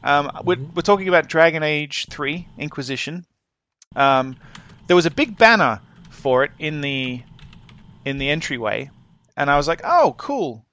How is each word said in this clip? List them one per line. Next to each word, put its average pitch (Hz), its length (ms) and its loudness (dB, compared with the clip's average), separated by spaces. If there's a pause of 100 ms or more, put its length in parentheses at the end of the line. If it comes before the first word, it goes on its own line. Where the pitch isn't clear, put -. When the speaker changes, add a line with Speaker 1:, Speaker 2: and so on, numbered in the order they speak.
Speaker 1:
Um, 143 280 0 (120)
we're, 175 120 0
Speaker 2:
Mm-hmm. 143 200 -12
Speaker 1:
we're 175 80 -2
talking 196 240 2
about 170 200 2
Dragon 160 360 2
Age 151 460 -4
three, 147 380 -8 (100)
Inquisition. 147 680 -8 (720)
Um, 131 420 2 (480)
there 180 100 4
was 170 120 4
a 156 40 0
big 254 260 -2
banner 185 440 4 (300)
for 131 320 0
it - 160 -2
in 151 220 -6
the, 131 400 -6 (840)
in 135 140 -4
the 139 100 -2
entryway, 127 600 -4 (460)
and 143 140 -2
I 143 80 4
was 147 100 0
like, 165 160 -2
"Oh, 320 340 2
cool. 156 560 -6